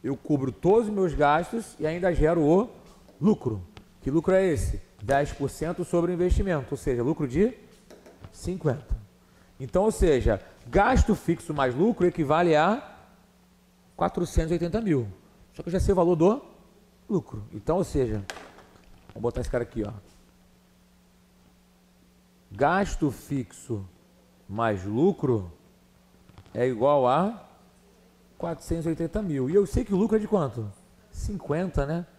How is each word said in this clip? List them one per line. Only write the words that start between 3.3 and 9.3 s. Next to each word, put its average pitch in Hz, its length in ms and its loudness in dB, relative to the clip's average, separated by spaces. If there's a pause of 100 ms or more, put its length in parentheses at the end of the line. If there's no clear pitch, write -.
Que 131 80 -4
lucro 165 240 2
é 190 100 4
esse? - 380 -2 (200)
Dez 139 300 0
por 139 160 -6
cento 170 340 -6
sobre 170 280 0
o 180 40 -2
investimento, 175 580 0
ou 139 40 -4
seja, 123 260 -2
lucro 147 240 -2
de 190 280 0 (760)
cinquenta. - 680 -4 (600)